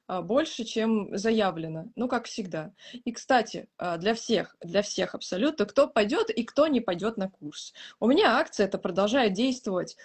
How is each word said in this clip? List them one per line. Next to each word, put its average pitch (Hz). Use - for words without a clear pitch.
а, 185
больше, 254
чем 220
заявлено. 175
Ну, 240
как 247
всегда. 165
И, 247
кстати, -
а, 170
для 196
всех, 214
для 175
всех -
абсолютно, 226
кто 277
пойдёт 254
и 240
кто 285
не 269
пойдёт 196
на 160
курс. -
У 214
меня 277
акция 254
эта 196
продолжает 202
действовать. 202